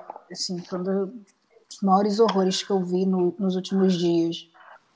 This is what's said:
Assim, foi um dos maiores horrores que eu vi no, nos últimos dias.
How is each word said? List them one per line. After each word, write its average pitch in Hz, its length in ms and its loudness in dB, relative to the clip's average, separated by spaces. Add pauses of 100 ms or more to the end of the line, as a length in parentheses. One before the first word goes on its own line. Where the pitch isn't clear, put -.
(320)
Assim, 180 280 -6
foi 180 200 -10
um 180 40 -6
dos 190 280 -2 (720)
maiores 202 380 2
horrores 190 440 2
que - 80 -6
eu 190 120 0
vi 180 220 0
no, 185 320 2
nos 190 180 -2
últimos 185 420 2
dias. 170 520 0 (460)